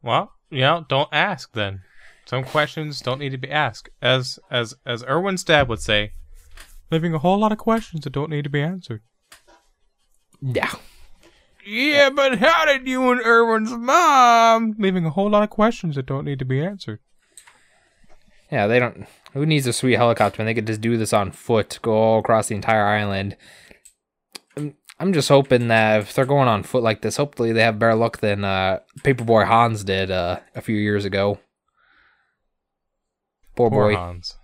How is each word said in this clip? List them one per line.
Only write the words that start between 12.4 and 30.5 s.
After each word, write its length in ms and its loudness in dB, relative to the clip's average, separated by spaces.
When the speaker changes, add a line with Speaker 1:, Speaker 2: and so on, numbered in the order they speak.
Speaker 1:
did 240 2
you 220 0
and 100 2
Erwin's 520 2
mom?" 1040 4
Leaving 260 0
a 60 -2
whole 180 0
lot 140 4
of 80 -2
questions 460 0
that 100 -6
don't 180 -6
need 140 -6
to 80 -6
be 180 -2
answered. 360 -10
Speaker 2:
Yeah, 160 0
they 120 4
don't, 280 -4
who 140 -4
needs 200 2
a 60 -2
sweet 220 2
helicopter 440 2
when 80 -4
they 80 -2
could 120 -4
just 140 -6
do 160 0
this 160 -2
on 180 0
foot, 520 -2
go 100 0
all 260 4
across 300 0
the 80 -4
entire 280 0
island? 520 -2
I'm, 180 -10
I'm 140 0
just 160 0
hoping 400 4
that 320 4
if 140 -10
they're 100 0
going 240 2
on 160 0
foot 180 -2
like 200 -2
this, 140 -4
hopefully 360 -2
they 100 2
have 160 2
better 160 2
luck 240 -2
than, 260 -2
uh, 360 -2
Paperboy 440 2
Hans 380 2
did, 260 -2
uh, 300 -4